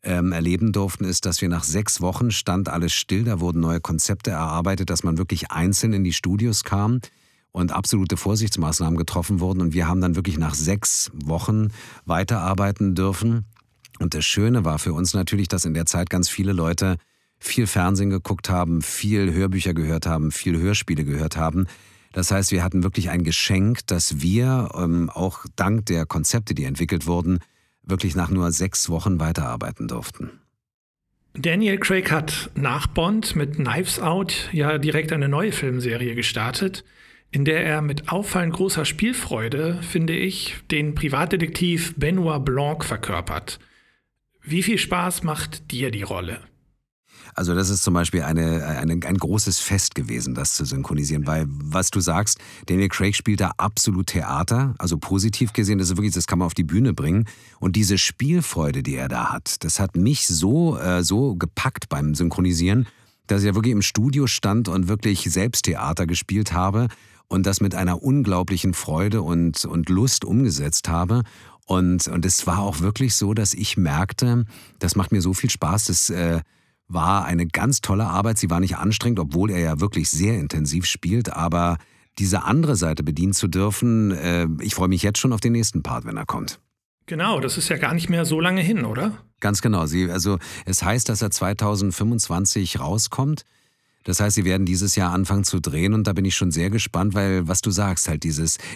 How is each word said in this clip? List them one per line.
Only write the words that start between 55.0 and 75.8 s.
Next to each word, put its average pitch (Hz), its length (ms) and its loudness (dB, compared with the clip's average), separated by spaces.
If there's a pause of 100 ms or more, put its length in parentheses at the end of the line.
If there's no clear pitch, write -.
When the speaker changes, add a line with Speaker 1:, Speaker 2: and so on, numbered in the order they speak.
Speaker 1:
gesehen, 104 260 2
das 90 100 2
ist 90 60 0
wirklich, 101 180 0
das 87 140 0
kann 90 120 2
man 90 80 2
auf 82 60 -4
die 87 120 2
Bühne 98 280 4
bringen. 87 360 2 (320)
Und 92 160 2
diese 101 200 4
Spielfreude, 87 880 0
die 69 120 -4
er 65 120 -4
da 60 240 -2
hat, - 320 -6
das - 160 -2
hat 98 160 -2
mich 113 320 2
so, 117 500 2
äh, 90 260 0
so 107 320 2
gepackt - 520 -4
beim 73 280 0
Synchronisieren, 90 720 2 (420)
dass 101 160 2
ich 104 40 4
ja 98 80 2
wirklich 113 160 2
im 104 100 2
Studio 131 460 2
stand 107 400 0
und 90 220 0
wirklich 104 420 0
selbst 101 320 0
Theater 101 420 -2
gespielt 87 460 0
habe 98 380 2 (400)
und 92 160 2
das 98 160 2
mit 98 140 2
einer 90 280 0
unglaublichen 95 720 2
Freude 101 480 0
und, 85 420 0
und 85 240 -2
Lust 95 380 2
umgesetzt 78 640 0
habe. 90 340 2 (420)
Und, 92 440 2
und 85 160 0
es - 200 0
war 87 140 0
auch 101 220 -2
wirklich 107 340 0
so, 104 180 0
dass 104 200 0
ich - 240 -2
merkte, 101 640 2 (360)
das - 180 0
macht - 160 2
mir 101 80 4
so 90 120 2
viel - 160 0
Spaß, 87 360 0